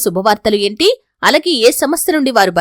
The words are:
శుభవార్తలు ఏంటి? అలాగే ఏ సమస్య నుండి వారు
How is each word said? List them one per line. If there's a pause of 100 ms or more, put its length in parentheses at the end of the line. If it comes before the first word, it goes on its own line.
శుభవార్తలు (100)
ఏంటి? (400)
అలాగే (140)
ఏ (120)
సమస్య
నుండి
వారు